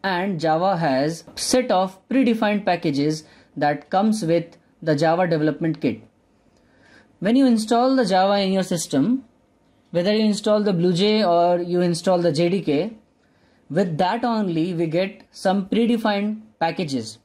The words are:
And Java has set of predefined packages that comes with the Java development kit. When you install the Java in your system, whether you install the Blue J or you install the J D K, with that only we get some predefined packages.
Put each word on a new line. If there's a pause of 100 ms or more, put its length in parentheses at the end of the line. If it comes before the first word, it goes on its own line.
And
Java
has (120)
set
of (100)
predefined
packages (300)
that
comes
with (240)
the
Java
development
kit. (1160)
When
you
install
the
Java
in
your
system, (680)
whether
you
install
the
Blue
J
or
you
install
the
J
D
K, (760)
with
that
only
we
get
some
predefined (180)
packages.